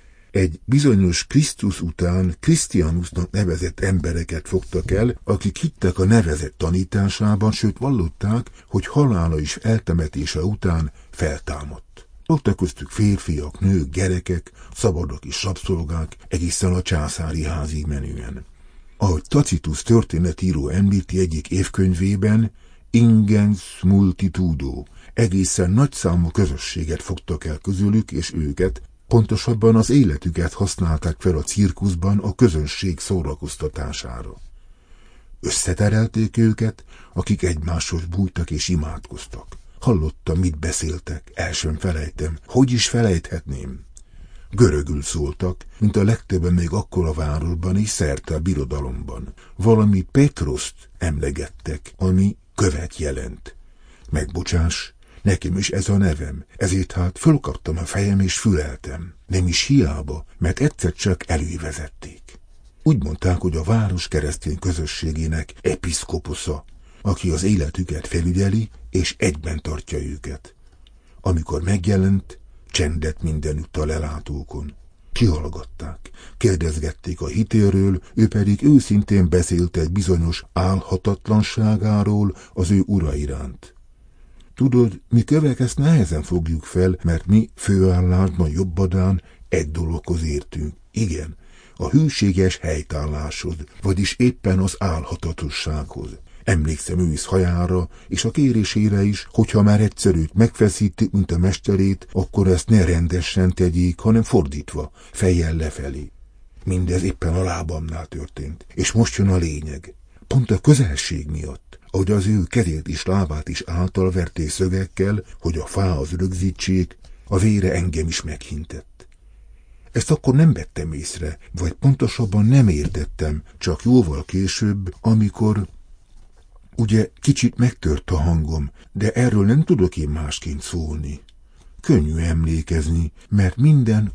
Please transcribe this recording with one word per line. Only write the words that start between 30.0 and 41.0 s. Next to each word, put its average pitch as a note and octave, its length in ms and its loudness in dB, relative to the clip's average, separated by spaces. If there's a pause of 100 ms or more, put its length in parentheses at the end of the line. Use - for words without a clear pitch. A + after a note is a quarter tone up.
használták E2 640 -2
fel F2 180 0
a D2 60 -2
cirkuszban G2 760 0
a G#2 180 -2
közönség D#2+ 640 0
szórakoztatására. C2+ 1400 -6 (1040)
Összeterelték G#2+ 960 0
őket, A2 460 2 (300)
akik - 300 -2
egymáshoz E2 640 -2
bújtak F2 460 -4
és D2+ 160 -4
imádkoztak. - 920 -6 (200)
Hallottam, E2 600 0
mit D#2+ 200 0
beszéltek, - 760 -6